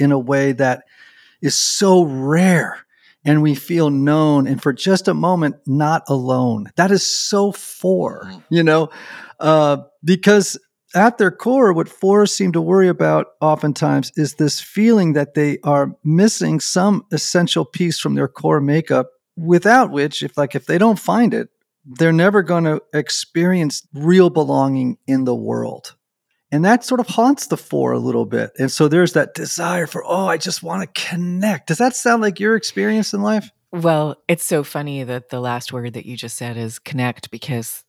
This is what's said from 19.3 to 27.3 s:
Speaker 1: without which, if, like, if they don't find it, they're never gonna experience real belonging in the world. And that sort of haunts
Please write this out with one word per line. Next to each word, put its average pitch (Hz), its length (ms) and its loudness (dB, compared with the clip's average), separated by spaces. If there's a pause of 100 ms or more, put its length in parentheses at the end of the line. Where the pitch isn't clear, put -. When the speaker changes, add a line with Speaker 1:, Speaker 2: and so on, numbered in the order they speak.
Speaker 1:
without 175 540 4
which, 143 320 -4
if, 147 140 -10
like, 143 180 -2
if 139 120 -8
they 170 120 0
don't 214 200 4
find 214 340 0
it, 117 160 -6 (360)
they're 160 280 0
never 190 300 4
gonna 165 380 0 (120)
experience 170 1040 -2
real 175 360 4
belonging 135 760 0
in 131 180 0
the 123 100 0
world. 117 600 -6 (580)
And 151 120 2
that 226 200 4
sort 254 160 -2
of 233 60 -4
haunts 254 400 0